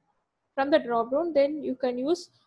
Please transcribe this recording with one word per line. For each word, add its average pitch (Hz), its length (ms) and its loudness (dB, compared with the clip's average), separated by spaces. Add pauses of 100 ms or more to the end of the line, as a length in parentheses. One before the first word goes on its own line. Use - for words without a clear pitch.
(540)
from 277 180 0
the 311 80 6
drop-down, 247 540 -2
then 285 280 2
you 254 140 -6
can 247 220 -4
use 294 320 -2 (160)